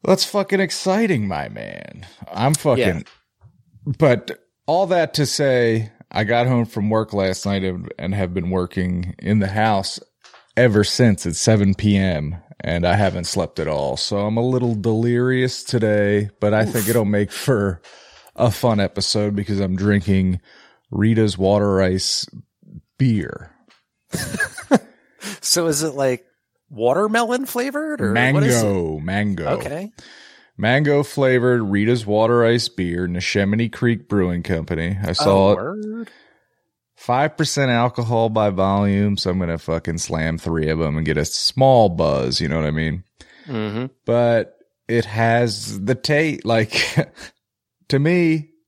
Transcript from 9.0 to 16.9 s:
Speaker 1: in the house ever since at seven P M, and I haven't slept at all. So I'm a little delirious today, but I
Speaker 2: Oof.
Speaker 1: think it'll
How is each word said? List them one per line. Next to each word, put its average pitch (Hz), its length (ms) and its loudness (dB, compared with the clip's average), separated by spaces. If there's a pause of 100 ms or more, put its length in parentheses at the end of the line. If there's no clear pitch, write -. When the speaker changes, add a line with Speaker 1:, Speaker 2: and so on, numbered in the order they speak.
Speaker 1:
in 107 220 2
the 98 80 0
house 104 500 0 (580)
ever 110 280 6
since 110 420 2
at 85 100 -4
seven 101 380 4
P 104 220 2
M, 85 400 -2 (240)
and 85 260 -2
I 90 80 4
haven't 95 300 0
slept - 340 -4
at 76 100 -2
all. 69 280 -2
So - 300 -4
I'm 107 100 -2
a 117 100 0
little 123 280 0
delirious 120 920 0
today, 104 640 2 (100)
but 104 140 2
I 110 80 4
Speaker 2:
Oof. 104 100 -2
Speaker 1:
think 104 160 -4
it'll 113 160 2